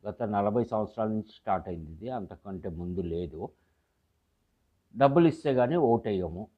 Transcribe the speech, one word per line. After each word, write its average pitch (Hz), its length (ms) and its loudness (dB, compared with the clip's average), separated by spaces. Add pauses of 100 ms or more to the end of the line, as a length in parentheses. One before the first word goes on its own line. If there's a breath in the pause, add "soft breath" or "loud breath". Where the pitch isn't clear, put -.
గత 110 140 -6
నలభై 104 400 0
సంవత్సరాల 110 440 -2
నుంచి 110 280 -4
స్టార్ట్ 92 340 -4
అయింది 82 220 -10
ఇది, 92 180 -12
అంతకంటే 98 600 -10
ముందు 87 300 -6
లేదు. 85 500 -6 (1500)
డబ్బులు 143 300 8
ఇస్తే 147 260 2
కానీ 127 220 2
ఓటేయము 107 720 0 (100)